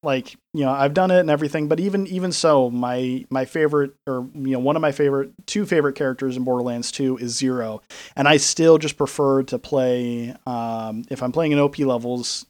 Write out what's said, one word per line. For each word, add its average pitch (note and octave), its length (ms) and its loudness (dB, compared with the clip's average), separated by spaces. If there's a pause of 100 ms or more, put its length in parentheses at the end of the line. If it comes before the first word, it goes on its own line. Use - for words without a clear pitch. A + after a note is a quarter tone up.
like, C3 300 -4 (200)
you D3 100 -2
know, C3 80 2
I've C#3 220 2
done F#3 180 2
it F3+ 80 6
and E3 120 2
everything, D3+ 360 0
but D#3 120 2
even, G3 280 0
even F#3 240 -4
so, C#3+ 380 4
my, B2 640 -2
my C3 140 -2
favorite, D3 480 0 (140)
or, C3 280 -6
you C3+ 160 -4
know, C3 80 0
one C#3 160 2
of D#3+ 60 0
my D3+ 100 2
favorite, C#3 400 0 (160)
two G3+ 180 -2
favorite D3 300 2
characters C3 420 -2
in B2+ 60 -2
Borderlands B2 480 -2
two C3 260 -2
is A#2+ 180 -8
Zero, A#2+ 460 -4 (340)
and C#3 120 2
I D3+ 100 6
still D#3+ 400 6
just D#3 180 -2
prefer C#3 480 0
to B2+ 140 -6
play, B2 760 -2 (100)
um, A2+ 640 -6
if B2+ 140 -8
I'm B2 80 -2
playing D#3 200 0
in C#3+ 80 4
O C#3+ 80 4
P C#3+ 160 -2
levels B2 680 -4